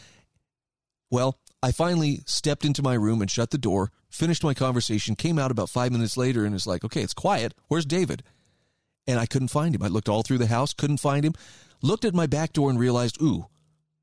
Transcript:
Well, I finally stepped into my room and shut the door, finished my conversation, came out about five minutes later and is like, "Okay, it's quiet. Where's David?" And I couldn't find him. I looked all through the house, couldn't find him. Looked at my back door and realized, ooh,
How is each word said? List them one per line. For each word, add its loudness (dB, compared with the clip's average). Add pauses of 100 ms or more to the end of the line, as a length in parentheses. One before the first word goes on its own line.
(1120)
Well, 0 (240)
I 2
finally 0
stepped -2
into 0
my 2
room 2
and 0
shut -2
the 0
door, 0 (160)
finished -2
my 0
conversation, -2
came 0
out 2
about -2
five -2
minutes 0
later 2
and -2
is -4
like, -2
"Okay, -4
it's -4
quiet. -2 (160)
Where's 0
David?" -2 (840)
And 0
I 0
couldn't -2
find 0
him. -2
I 0
looked -2
all 2
through 0
the 2
house, 0
couldn't -2
find 0
him. 2 (480)
Looked 0
at 0
my 2
back -2
door 2
and 2
realized, 0
ooh, 0 (560)